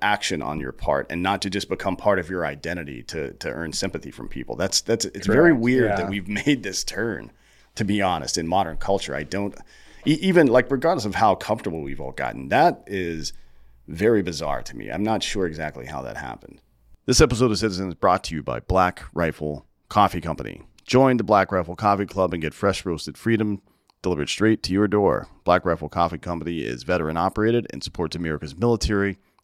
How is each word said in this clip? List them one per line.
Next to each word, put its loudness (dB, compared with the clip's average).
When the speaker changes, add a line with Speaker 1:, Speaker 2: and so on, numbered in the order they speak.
Speaker 1:
action 0
on -6
your -6
part -2
and -4
not 0
to -4
just -4
become -4
part 2
of -8
your -4
identity -8
to, -6
to -8
earn -6
sympathy -6
from -12
people. -8
That's, 0
that's, 0
it's -8
very 6
Speaker 2:
Correct. 4
Speaker 1:
weird 4
that 0
Speaker 2:
Yeah. -2
Speaker 1:
we've -6
<laughs> -4
made 2
this -6
turn, -4
to -2
be 2
honest, 0
in -2
modern 0
culture. 0
I -4
don't, -6
e-, 4
even, 6
like, 6
regardless 0
of -4
how 6
comfortable -4
we've -8
all -8
gotten, -6
that 4
is -6
very 4
bizarre -2
to -12
me. -10
I'm -2
not 0
sure -2
exactly -6
how -10
that -10
happened. -14
This 4
episode 4
of 0
Citizen -2
is -8
brought 2
to -8
you -6
by -4
Black 2
Rifle -4
Coffee 2
Company. -8
Join 4
the 0
Black 4
Rifle -2
Coffee 2
Club 0
and -4
get -4
fresh -2
roasted -6
freedom 0
delivered -2
straight 2
to -4
your 4
door. 2
Black 4
Rifle -2
Coffee 0
Company -6
is -6
veteran -2
operated 0
and -10
supports -6
America's -6
military, 0